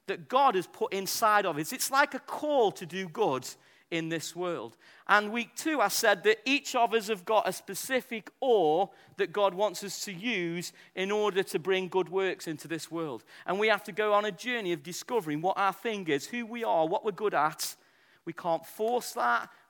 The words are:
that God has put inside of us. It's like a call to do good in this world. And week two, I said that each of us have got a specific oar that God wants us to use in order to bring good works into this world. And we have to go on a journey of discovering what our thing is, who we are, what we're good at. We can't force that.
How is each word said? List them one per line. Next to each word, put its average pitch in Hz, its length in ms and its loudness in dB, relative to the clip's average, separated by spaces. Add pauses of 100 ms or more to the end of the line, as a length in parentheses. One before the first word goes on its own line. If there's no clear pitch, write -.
that 180 200 -6
God 262 280 6
has 175 120 0
put - 240 -4
inside 202 540 2
of 160 120 -2
us. 156 140 -4
It's - 200 -4
like 277 220 4
a 262 60 -4
call 277 540 2
to 190 120 -12
do 185 220 -6
good 147 400 0 (420)
in 165 200 -2
this 165 260 -6
world. 165 400 -6 (320)
And 208 240 4
week 233 240 -6
two, 311 240 -2
I 202 80 6
said 196 380 4
that 214 200 4
each 277 300 0
of 233 180 2
us 214 140 0
have 196 160 -4
got 214 240 2
a 185 60 -2
specific 233 760 -6 (120)
oar 185 480 4 (260)
that 180 160 -2
God 196 220 2
wants 190 280 -2
us 196 240 -8
to 202 80 -10
use 175 600 -4 (200)
in 190 160 -4
order 208 340 2
to 190 160 -2
bring 185 280 0
good 175 220 0
works 185 380 -2
into 160 200 -8
this 160 240 -8
world. 160 320 -6 (220)
And 190 140 -2
we 214 80 2
have 208 180 2
to 208 80 -10
go 208 200 0
on 208 120 4
a 214 60 -2
journey 214 420 -4
of 147 100 -8
discovering 165 580 -4
what 185 160 0
our 190 160 2
thing 208 360 -6
is, 143 160 2
who 240 200 -6
we 226 200 -8
are, 170 200 2
what 170 200 -2
we're 214 60 0
good 202 220 -2
at. 156 420 -2 (480)
We - 100 -10
can't 165 320 -2
force 226 480 -2
that. 240 360 0 (200)